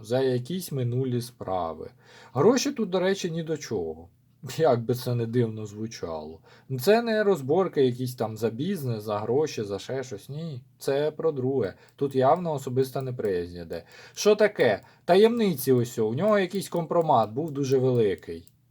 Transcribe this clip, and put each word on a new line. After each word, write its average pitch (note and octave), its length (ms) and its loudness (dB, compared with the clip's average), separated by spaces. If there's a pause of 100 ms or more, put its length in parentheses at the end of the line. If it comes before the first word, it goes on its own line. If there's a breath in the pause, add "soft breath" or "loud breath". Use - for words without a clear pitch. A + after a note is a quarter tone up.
За A#2 180 0
якісь C3 520 -2
минулі B2+ 480 -2
справи. F2 680 -6 (420 loud breath)
Гроші A#3 400 4
тут, G#3 180 -4
до F#3 100 0
речі, F#3+ 300 0
ні E3 120 -6
до D#3 140 -4
чого. E2+ 520 -8 (480)
Як C3 280 4
би B2 100 0
це B2 200 -4
не A#2 120 -2
дивно A2+ 400 0
звучало. E2 720 -10 (400 soft breath)
Це G#3+ 220 6
не A3 220 0
розборки D#3+ 600 2
якісь B2 300 0
там A2+ 220 -4
за A2 140 0
бізнес, B2+ 520 -4
за G#2 160 -4
гроші, B2 440 -2
за G2+ 160 -6
ще C3 240 -6
щось. G#2 260 -12
Ні. D3 340 -10 (160)
Це D3 320 0
про D#3+ 220 -2
друге. B2+ 420 -2 (220 soft breath)
Тут C3 180 -2
явно D#3 380 4
особиста C3 500 -2
неприязнь G2+ 540 -4
іде. E2+ 280 -10 (280 loud breath)
Що G#3 240 4
таке? F3 460 2 (220 soft breath)
Таємниці G3 680 4
ось. A#2+ 260 2
У A2 160 0
нього G3+ 240 2
якийсь F#3+ 300 -2
компромат D#3 600 2
був D3+ 200 -4
дуже C3+ 280 0
великий. G#2 680 0 (220)